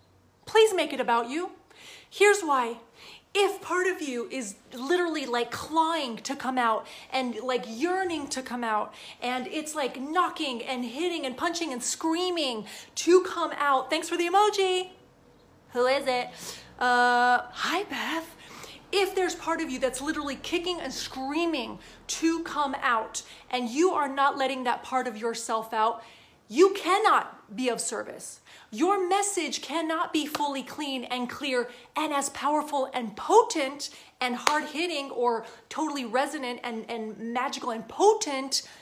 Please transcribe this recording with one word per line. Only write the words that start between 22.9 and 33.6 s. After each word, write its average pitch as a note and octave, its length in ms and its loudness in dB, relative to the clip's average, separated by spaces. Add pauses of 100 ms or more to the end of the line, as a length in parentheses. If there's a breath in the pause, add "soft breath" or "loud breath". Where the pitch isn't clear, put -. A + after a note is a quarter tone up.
and B3 220 -2
you E4 220 4
are D4+ 140 2
not C#4 300 2
letting C4 280 0
that - 180 0
part B3+ 240 -2
of A3 100 -6
yourself A3+ 560 -4
out, A3+ 320 2 (420 loud breath)
you F4+ 280 8
cannot E4+ 840 2
be B3 140 0
of A3+ 100 -2
service. - 600 -8 (300 loud breath)
Your F4+ 380 2
message F#4 540 0
cannot D#4+ 500 -2
be D4 140 0
fully C#4 360 -2
clean C4+ 420 -6
and B3 260 -4
clear B3+ 400 -2 (260 loud breath)
and D4+ 160 0
as C#4 160 0
powerful D4 640 0
and A3+ 240 -6
potent D4+ 720 4 (320 loud breath)